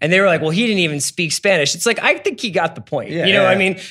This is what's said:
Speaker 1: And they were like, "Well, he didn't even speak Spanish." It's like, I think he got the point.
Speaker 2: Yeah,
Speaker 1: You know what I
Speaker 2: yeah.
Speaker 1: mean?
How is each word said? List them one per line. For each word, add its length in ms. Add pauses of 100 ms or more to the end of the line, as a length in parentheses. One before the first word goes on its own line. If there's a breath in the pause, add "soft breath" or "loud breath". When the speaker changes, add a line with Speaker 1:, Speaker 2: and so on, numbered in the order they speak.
Speaker 1:
And 120
they 80
were 60
like, 140
"Well, 100
he 160
didn't 120
even 220
speak 320
Spanish." 420
It's 100
like, 180
I 160
think 220
he 100
got 260
the 40
point. 300
Speaker 2:
Yeah, 160
Speaker 1:
You 80
know 80
what 80
I 40
Speaker 2:
yeah. 40
Speaker 1:
mean? 220 (100)